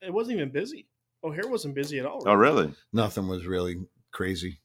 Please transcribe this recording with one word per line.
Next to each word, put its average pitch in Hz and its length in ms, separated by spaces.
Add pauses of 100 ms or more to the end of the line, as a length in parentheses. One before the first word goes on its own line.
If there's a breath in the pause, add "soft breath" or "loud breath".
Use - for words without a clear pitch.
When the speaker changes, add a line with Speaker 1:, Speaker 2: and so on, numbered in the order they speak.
Speaker 1:
it 185 120
wasn't 226 240
even 143 140
busy. 220 360 (360)
O'Hare 165 240
wasn't 202 280
busy 143 240
at 127 60
all, - 200
Speaker 2:
Oh, 101 100
Speaker 1:
really. 123 320
Speaker 2:
really? 71 80 (180)
Speaker 3:
Nothing 101 340
was 92 200
really 90 340 (300)
crazy. 90 540